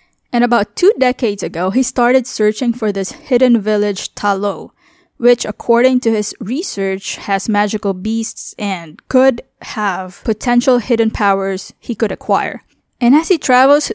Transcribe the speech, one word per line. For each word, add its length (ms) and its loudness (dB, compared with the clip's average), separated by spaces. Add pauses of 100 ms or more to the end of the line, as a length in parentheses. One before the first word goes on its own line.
(320)
And 120 2
about 320 0
two 220 4
decades 440 0
ago, 280 -4
he 120 0
started 440 0
searching 460 -2
for 180 -4
this 220 -6
hidden 480 2
village, 540 -2
Ta 180 -2
Lo, 400 -4 (460)
which, 260 4
according 560 2
to 100 0
his 300 -2
research, 760 -6
has 320 -4
magical 440 0
beasts 640 -6
and 500 -8
could 340 4 (200)
have 640 -6
potential 540 2
hidden 320 0
powers 680 -2
he 140 -8
could 180 -2
acquire. 500 -2 (380)
And 140 6
as 140 2
he 100 2
travels 560 4